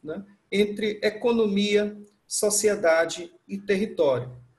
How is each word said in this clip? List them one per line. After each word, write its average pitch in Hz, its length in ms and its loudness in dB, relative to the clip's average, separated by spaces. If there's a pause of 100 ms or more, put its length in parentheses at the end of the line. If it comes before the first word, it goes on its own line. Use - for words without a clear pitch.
né, 165 220 -10 (260)
entre 208 520 0
economia, 208 920 0 (300)
sociedade 175 1040 0 (140)
e 196 120 -8
território. 170 720 0 (280)